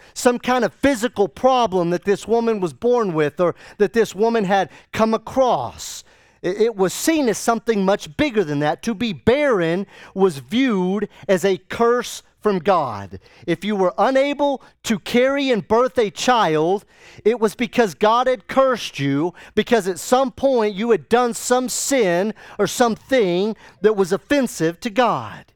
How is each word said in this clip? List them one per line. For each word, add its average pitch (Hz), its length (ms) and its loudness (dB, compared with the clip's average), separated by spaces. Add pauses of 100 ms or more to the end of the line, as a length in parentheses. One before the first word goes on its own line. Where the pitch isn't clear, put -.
(160)
some 247 240 0
kind 247 260 0
of - 80 -4
physical 226 540 0
problem 202 640 0
that 175 140 -4
this 196 220 -2
woman 226 340 0
was 165 120 -4
born 233 400 0
with 151 260 0
or 170 140 2 (240)
that 202 160 2
this 226 220 0
woman 226 300 0
had 190 260 0 (200)
come 220 220 2
across. 180 880 -2 (380)
It, 208 200 -4
it 226 160 2
was 185 160 0
seen 311 340 0
as 196 100 0
something 226 460 -2
much 190 320 -2
bigger 220 300 0
than 147 140 -2
that. 151 240 -2
To 226 120 -4
be 226 160 -4
barren 196 760 0 (280)
was 190 240 2
viewed 196 720 -2 (180)
as 190 160 2
a 190 140 0
curse - 680 -2 (160)
from 202 200 0
God. 117 600 -2 (260)
If 170 200 -4
you 208 100 -2
were 185 220 0
unable 269 680 0 (200)
to 214 160 -2
carry 269 520 0
and 202 160 -2
birth 247 300 2
a 214 120 0
child, 185 760 0 (400)
it 214 160 2
was 214 140 0
because 226 380 0
God 233 340 2
had 254 200 -4
cursed 262 520 0
you, 139 340 -2 (200)
because 214 320 2
at 180 140 -4
some 254 320 2
point 226 440 0
you 226 160 -2
had 170 180 0
done 240 240 2
some 247 340 -2
sin 202 680 0 (240)
or 196 100 0
something 214 920 0 (240)
that 208 160 0
was 190 160 0
offensive 180 680 -2
to 247 100 -8
God. 156 680 -2